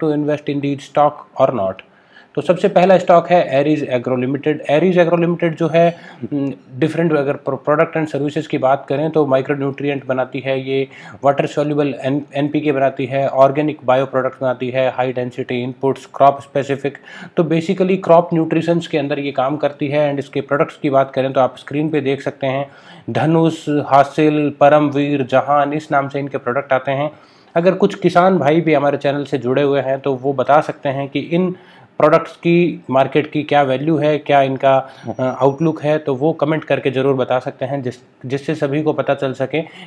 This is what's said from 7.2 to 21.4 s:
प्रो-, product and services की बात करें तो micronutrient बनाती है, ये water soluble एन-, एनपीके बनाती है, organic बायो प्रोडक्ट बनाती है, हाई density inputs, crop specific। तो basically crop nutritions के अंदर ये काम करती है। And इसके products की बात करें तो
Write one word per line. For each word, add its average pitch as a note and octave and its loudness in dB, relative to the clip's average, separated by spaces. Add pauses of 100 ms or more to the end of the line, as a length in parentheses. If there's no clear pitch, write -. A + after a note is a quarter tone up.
प्रो-, - -8
product D#3 2
and D#3 -2
services D3 -4
की D3+ -2
बात C3+ 0
करें D3 -2
तो D3+ 2
micronutrient C3+ -2
बनाती C3 -4
है, C3+ -4
ये C3+ -2 (360)
water C#3+ 2
soluble D3 -2
एन-, C#3 -4
एनपीके D3 -2
बनाती C3+ -2
है, C3+ -2
organic C#3 2
बायो C3 2
प्रोडक्ट C3 -4
बनाती B2+ -4
है, C3 0
हाई B2+ -2
density B2 -6
inputs, C3 -4
crop C#3 4
specific। C#3 -6 (380)
तो F3 2
basically F#3 0
crop E3+ 4
nutritions E3 0
के D#3+ -4
अंदर C#3+ -2
ये C#3+ -4
काम C3+ -2
करती C#3+ -4
है। D3 0
And C#3 -2
इसके C3+ -6
products C#3+ -2
की D3+ -2
बात C3+ 2
करें C3+ -2
तो C3+ 2